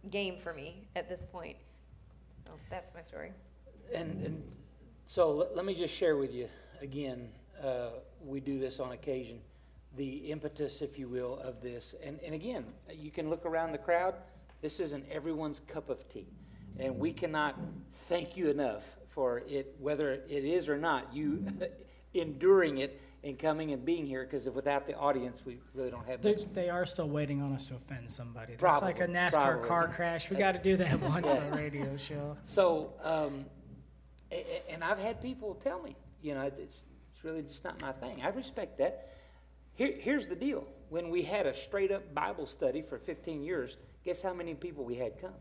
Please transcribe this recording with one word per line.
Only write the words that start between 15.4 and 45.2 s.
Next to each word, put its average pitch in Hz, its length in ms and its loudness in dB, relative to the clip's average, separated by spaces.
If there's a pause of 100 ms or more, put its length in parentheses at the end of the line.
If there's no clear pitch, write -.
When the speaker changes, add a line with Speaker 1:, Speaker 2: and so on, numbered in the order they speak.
Speaker 2:
cup - 300 -8
of - 180 -4
tea. 98 180 -10 (520)
And 131 200 0
we 160 140 2
cannot 156 460 0 (340)
thank - 440 -2
you 175 120 4
enough 135 480 2 (120)
for 123 380 2
it, 135 320 -4
whether 143 340 2
it 139 180 -4
is 147 400 2
or 143 80 4
not, 139 360 2
you 151 300 0 (360)
<laughs> - 340 -20
enduring 160 640 8
it 139 220 -2 (220)
and 139 160 -6
coming 156 340 2
and 127 120 -2
being 160 220 2
here, 131 180 -2
'cause 127 220 -2
if 123 80 -2
without 139 320 2
the - 100 -4
audience, 131 480 2
we 123 140 -8 (160)
really 127 160 -2
don't 117 160 -8
have 127 160 -4
Speaker 3:
They're, 208 140 8
Speaker 2:
much. 208 180 -4
Speaker 3:
they 175 160 0
are 175 160 2
still 165 220 -2
waiting 143 340 2
on 139 100 0
us 131 140 -4
to 131 80 -8
offend 123 360 -10
somebody. 117 460 -8
That's 147 240 8
like 185 160 2
a - 40 -6
Speaker 2:
Probably, 175 160 2
Speaker 3:
nascar 175 160 6
Speaker 2:
probably. 131 360 6
Speaker 3:
car 170 200 6
crash. 165 420 0
We 196 60 0
gotta 190 220 4
do 190 200 6
that 170 220 6
<laughs> - 20 0
once 160 240 4
Speaker 2:
Yeah. 139 180 6
Speaker 3:
on 147 80 -2
a - 40 0
radio 143 420 -2
show. 147 460 -6
Speaker 2:
So, 170 580 4
um, 151 420 0 (880)
a-, - 40 -4
a-, - 360 -6
and 165 100 -6
I've 190 160 4
had 226 220 -2
people 247 360 -6
tell 339 260 -2
me, - 140 -12 (260)
you 151 120 -4
know, 135 80 -2
"It's, 139 420 -6 (280)
it's - 120 -20
really 160 180 -4
just - 220 -12
not 170 180 -8
my 135 100 -4
thing." 123 300 -8
I 147 60 4
respect 214 500 -4
that. - 340 2 (640)
Here, 269 240 2
here's 277 300 2
the 175 80 -4
deal. 254 300 -2 (220)
When 170 220 -2
we 170 120 4
had 180 240 2
a 135 80 2
straight-up 196 600 0
Bible 156 320 0
study 143 340 0
for 151 160 -6
fifteen 151 460 -4
years, 147 340 -2 (260)
guess 175 200 -2
how 185 100 0
many 170 220 -4
people 147 300 -6
we 120 100 -2
had 120 260 -2